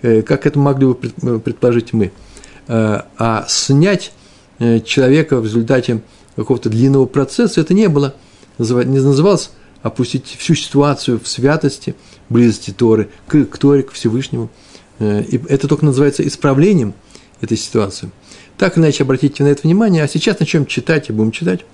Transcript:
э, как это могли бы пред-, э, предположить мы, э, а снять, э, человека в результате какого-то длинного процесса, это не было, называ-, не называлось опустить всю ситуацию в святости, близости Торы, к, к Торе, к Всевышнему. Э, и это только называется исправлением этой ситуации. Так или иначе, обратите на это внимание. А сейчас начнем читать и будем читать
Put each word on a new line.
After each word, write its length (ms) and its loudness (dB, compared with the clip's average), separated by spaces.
э, 200 2
как 240 -2
это 120 0
могли 280 2
бы 80 2
пред-, 280 -10
э, 160 -2
предположить 540 -2
мы, 180 0
э, 340 0
а 300 -2
снять, 640 0
э, 220 2
человека 600 2
в 40 -4
результате 580 0
какого-то 360 -2
длинного 360 2
процесса, 540 -2
это 120 0
не 160 4
было, 280 0
называ-, 260 0
не 140 0
называлось 540 2
опустить 540 -6
всю 200 0
ситуацию 680 0
в 60 -12
святости, 680 -2
близости 440 2
Торы, 380 2
к, 160 2
к 140 -12
Торе, 260 2
к 80 -14
Всевышнему. 580 -4
Э, 240 -2
и 260 -4
это 200 -2
только 160 0
называется 420 2
исправлением 680 2
этой 160 -4
ситуации. 540 -4
Так 200 0
или 80 4
иначе, 200 2
обратите 400 0
на 40 4
это 140 0
внимание. 400 2
А 60 -2
сейчас 320 -2
начнем 260 0
читать 420 -2
и 40 -6
будем 180 0
читать 440 -4